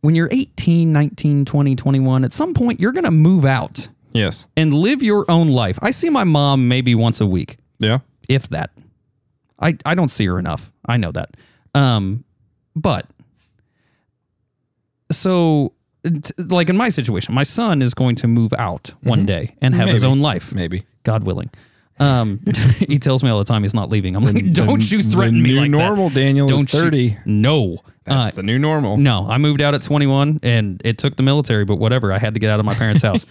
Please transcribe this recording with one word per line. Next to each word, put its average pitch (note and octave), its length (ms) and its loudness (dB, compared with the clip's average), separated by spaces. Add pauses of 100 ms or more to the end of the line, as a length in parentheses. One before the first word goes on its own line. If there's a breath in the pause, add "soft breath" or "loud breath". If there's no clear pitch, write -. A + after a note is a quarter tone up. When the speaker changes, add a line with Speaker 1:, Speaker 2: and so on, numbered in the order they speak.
Speaker 1:
When D3+ 140 2
you're E3 160 0
eighteen, E3+ 600 0
nineteen, D3 520 0
twenty, C#3+ 300 0
twenty-one, C3 500 0
at - 80 -4
some E4+ 200 -2
point, A#3+ 260 0
you're G#3 120 0
gonna E4 200 -2
move D#3+ 340 4
out - 420 -2 (240)
Speaker 2:
Yes. - 440 -2
Speaker 1:
and D#3+ 180 2
live A3 280 0
your G#3 280 0
own E3 180 4
life. A#2 340 0
I A#3+ 100 -2
see E4 180 -2
my C4 160 2
mom C#3+ 420 2
maybe B2 260 2
once A2+ 260 0
a A2 60 2
week. F#2 320 -4 (220)
Speaker 2:
Yeah. G#2+ 200 0 (300)
Speaker 1:
If C3 200 0
that. - 220 -8 (880)
I, E3 260 -2
I D#3 100 -2
don't F3 140 0
see - 180 -2
her F2+ 120 -2
enough. E2+ 320 -8 (140)
I A#2+ 120 -2
know F#2+ 160 -2
that. - 220 -10 (380 soft breath)
Um, A#2 520 0 (500)
but, D#3 320 -4 (2000)
so, E3 640 0 (300)
t-, F3 80 -2 (260)
like F3 320 0
in F#3 80 2
my A#3 120 0
situation, A2+ 460 -4
my C#3 80 2
son F#3+ 380 0
is B2 120 0
going B2 240 0
to - 100 -2
move A#2 260 2
out F2+ 400 -8 (100)
one A#2 160 2
Speaker 2:
Mm-hmm. G2 60 0
Speaker 1:
day G2 360 -4
and C3 140 2
have A#2 120 2
his A#2+ 160 2
Speaker 2:
Maybe. C3 80 4
Speaker 1:
own C3+ 100 2
life. - 320 -4
Speaker 2:
Maybe. F2+ 300 -6 (200)
Speaker 1:
God A2 200 -2
willing. F2 260 -4 (500 soft breath)
Um, A#2+ 400 0 (220)
<laughs> A#2 180 4
he - 180 0
tells C3 260 0
me C3 60 0
all A2 80 0
the G2+ 80 0
time A2 160 0
he's G2 140 -4
not G#2 140 -2
leaving. F#2+ 260 -2
I'm G#2 80 0
Speaker 2:
The, B2+ 100 2
Speaker 1:
like, - 200 0
"Don't - 280 2
Speaker 2:
the, A2 40 2 (120)
Speaker 1:
you - 60 0
threaten A2+ 320 2
Speaker 2:
the D#3+ 80 4
Speaker 1:
me C3 100 2
Speaker 2:
new C3+ 80 2
Speaker 1:
like C#3+ 100 2
that. C#3+ 60 2
Speaker 2:
normal, F#3+ 320 0
Daniel, C#3 380 2
is C3+ 40 2
Speaker 1:
Don't C#3 220 0
you-" D3 60 2
Speaker 2:
thirty. C3+ 460 0
Speaker 1:
No. G#2+ 520 0 (280 soft breath)
Speaker 2:
That's B2 260 0
Speaker 1:
Uh, - 40 -12
Speaker 2:
the F#2+ 80 -10
new A2 160 -2
normal. C#3+ 380 -2
Speaker 1:
No, A#2 320 2
I A2+ 80 0
moved C#3+ 240 0
out C#3+ 140 0
at - 80 -4
twenty-one, C#3+ 600 0
and A2 400 -2
it A2+ 140 -2
took C#3+ 180 -4
the - 80 -2
military, C3+ 420 2
but G2+ 100 0
whatever. A2 360 0
I F#2+ 60 0
had G#2+ 160 -2
to A2 60 -2
get G#2+ 100 0
out G#2+ 100 0
of G#2+ 60 0
my G#2 80 0
parents' A2 300 2
house. G2+ 260 0